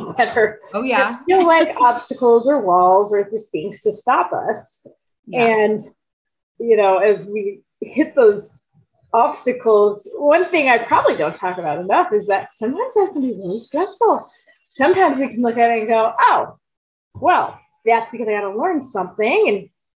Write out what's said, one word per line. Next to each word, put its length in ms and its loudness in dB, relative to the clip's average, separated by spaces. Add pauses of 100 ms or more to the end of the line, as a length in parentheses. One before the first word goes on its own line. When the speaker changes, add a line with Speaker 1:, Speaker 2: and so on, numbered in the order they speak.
(180)
Speaker 1:
that 180 -2
are, 220 0 (140)
Speaker 2:
Oh, 100 -6
yeah. 300 0
Speaker 1:
that 140 -16
feel 200 4
like 300 2
<laughs> 40 -8
obstacles 680 2
or 120 2
walls 520 4
or 180 -2
just 220 -10
things 300 -8
to 100 0
stop 400 -2
us. 540 -8 (400)
Speaker 2:
Yeah. 200 0
Speaker 1:
And, 340 2 (800)
you 180 2
know, 220 2
as 280 0
we 360 -8 (180)
hit 340 -4
those 440 2 (540)
obstacles, 1040 0
one 340 2
thing 180 2
I 160 4
probably 320 0
don't 180 -4
talk 240 -6
about 220 -6
enough 320 0
is 140 -2
that 280 -4
sometimes 400 -6
that 180 0
can 100 -6
be 100 -4
really 280 -8
stressful. 680 -2 (420)
Sometimes 480 0
we 100 -2
can 140 -6
look 140 -2
at 140 2
it 100 0
and 80 -6
go, 300 0
"Oh, 400 0 (560)
well, 440 0 (260)
that's 260 0
because 180 -8
I 40 -2
gotta 260 -6
learn 240 -2
something 680 -2
and 200 -4 (280)